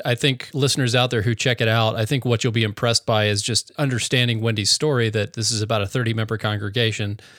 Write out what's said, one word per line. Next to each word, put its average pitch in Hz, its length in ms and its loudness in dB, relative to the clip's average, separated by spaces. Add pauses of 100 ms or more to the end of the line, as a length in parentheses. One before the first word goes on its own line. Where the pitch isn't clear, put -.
I 123 80 2
think 131 400 0
listeners 131 400 0
out 123 160 2
there 117 140 0
who 117 100 2
check 120 280 0
it 117 60 2
out, 113 280 2
I 113 100 0
think 131 200 -2
what 120 180 2
you'll 117 100 0
be 113 100 2
impressed 113 440 0
by 107 180 2
is 104 160 2
just - 380 -4
understanding 123 600 0
Wendy's 110 300 0
story, 127 400 2
that 104 240 -2
this 107 160 -2
is 110 140 -2
about 107 180 0
a 98 60 -2
thirty-member 113 500 -2
congregation, 107 800 -2 (200)